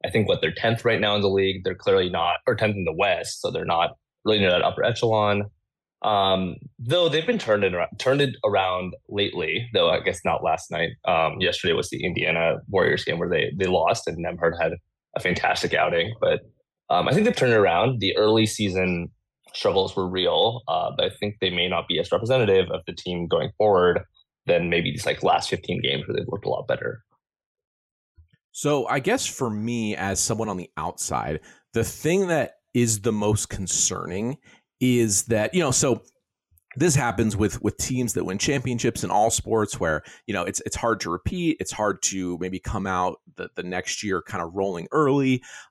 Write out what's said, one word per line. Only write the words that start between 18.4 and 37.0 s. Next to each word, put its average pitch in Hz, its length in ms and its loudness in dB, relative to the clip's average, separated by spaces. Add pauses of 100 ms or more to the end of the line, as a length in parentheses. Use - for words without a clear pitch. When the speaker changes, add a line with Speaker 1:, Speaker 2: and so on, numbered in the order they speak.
Speaker 1:
season 92 640 -2 (420)
struggles 95 440 0
were 92 120 -2
real, 92 600 0
uh, 82 260 -2
but - 80 0
I - 60 0
think 101 320 -6
they 92 80 0
may 90 180 -2
not 87 220 -4
be - 100 0
as - 140 -4
representative 107 580 2
of 80 160 -4
the 90 60 -10
team 87 340 -6
going 80 300 0
forward 90 420 4 (460)
than 87 240 2
maybe 82 220 0
these, - 140 -8
like, - 160 -2
last 87 280 2
fifteen 90 320 -4
games - 260 -4
where - 80 -4
they've - 140 -4
looked - 160 -8
a - 40 -2
lot - 160 -4
better. - 380 -4 (1500)
Speaker 2:
So 147 360 0
I 139 120 0
guess 202 260 0
for - 240 -4
me, 107 480 -2
as 95 240 -2
someone 110 260 -2
on 98 100 -4
the 87 200 -12
outside, 76 640 -6 (320)
the 117 100 0
thing 185 440 0
that 156 280 0 (180)
is 113 280 2
the 113 100 0
most 104 380 0
concerning 95 880 -4 (440)
is 120 420 2
that, 107 300 0
you 180 60 2
know, 147 120 2
so 123 300 2 (760)
this 151 180 4
happens 113 400 2